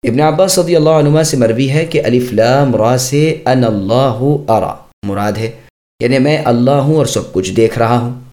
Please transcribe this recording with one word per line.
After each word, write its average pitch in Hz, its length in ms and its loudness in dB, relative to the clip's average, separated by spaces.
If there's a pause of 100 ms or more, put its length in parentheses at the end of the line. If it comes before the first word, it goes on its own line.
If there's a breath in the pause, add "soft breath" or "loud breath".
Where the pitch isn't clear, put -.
ابن 120 120 0
عباس 175 380 2
رضی 170 180 2
اللہ 156 140 4
عنہما 156 320 2
سے 151 140 -2
مروی 123 340 0
ہے 156 160 -2
کہ - 180 -2
الف 123 280 0
لام 123 440 2
را 113 220 2
سے 151 480 -2
ان 127 180 2
اللہ 117 720 0 (120)
ارا 107 260 0 (320)
مراد 101 260 -4
ہے، 110 180 -6 (500 loud breath)
یعنی 123 180 0
میں 147 260 0
اللہ 120 260 2
ہوں 143 260 2
اور 139 100 2
سب - 260 -6
کچھ 95 200 -4
دیکھ 110 260 0
رہا 117 200 2
ہوں۔ 120 220 -6 (120)